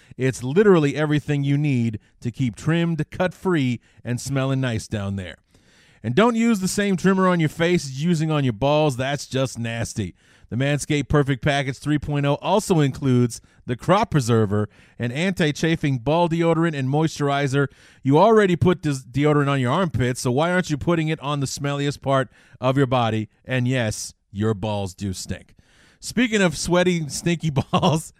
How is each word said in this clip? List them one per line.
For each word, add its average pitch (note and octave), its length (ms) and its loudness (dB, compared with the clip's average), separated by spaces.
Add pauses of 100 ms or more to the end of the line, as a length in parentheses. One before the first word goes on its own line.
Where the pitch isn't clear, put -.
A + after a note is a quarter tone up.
(160)
It's B2 260 -2
literally D#3 540 4
everything D3 480 -2
you C#3+ 140 0
need A#2+ 420 0 (220)
to B2 80 -6
keep A#2+ 260 -4
trimmed, E3 540 -2
cut-free, E3 680 -2 (240)
and A#2+ 180 -6
smelling C3+ 400 -2
nice A#2+ 280 -4
down G2 280 -6
there. F#2 200 -10 (640)
And A#2+ 120 -4
don't A3+ 220 4
use A3+ 240 2
the F#3 80 -2
same G3+ 300 0
trimmer F#3+ 280 2
on F3+ 140 2
your D#3 80 2
face E3 380 0
as C3+ 180 -8
using D#3+ 260 0
on D3 140 0
your B2+ 80 2
balls. C#3 460 0
That's C3+ 280 -6
just B2+ 320 -4
nasty. A2+ 560 -6 (400)
The B2 100 -2
Manscaped C#3+ 440 -2
Perfect C#3+ 340 2
Package C#3 360 -2
three D3 200 -2
point C#3+ 280 -4
oh C#3+ 80 2
also F3+ 440 0
includes B2+ 640 2 (260)
the B2 80 -6
Crop F#3 380 2
Preserver, A2 560 0 (320)
an A#2+ 100 -4
anti-chafing D#3+ 880 -2
ball D#3 300 0
deodorant E3 500 0
and C3 100 -4
moisturizer. C#3+ 800 0 (380)
You C#3 140 4
already G#3 360 6
put F3+ 280 2
this C#3 220 -4
deodorant C#3+ 440 2
on C#3 120 0
your B2 120 0
armpits, B2+ 480 -2
so C3 100 -2
why D#3 220 0
aren't F3+ 180 0
you D3 80 -2
putting D#3+ 300 0
it D#3 100 -4
on C#3+ 220 -6
the C#3 60 -2
smelliest C#3+ 560 -6
part C3+ 260 0 (320)
of C3 160 0
your C#3 100 4
body? A2+ 420 0 (160)
And B2+ 220 -2
yes, B2 480 -4 (160)
your A2+ 240 0
balls G2+ 400 -6
do G2+ 180 -6
stink. - 440 -12 (420)
Speaking A3 420 0
of F3 160 2
sweaty, F3 520 0
stinky D#3+ 420 -2
<laughs> C#3 220 -2
balls, E3 480 0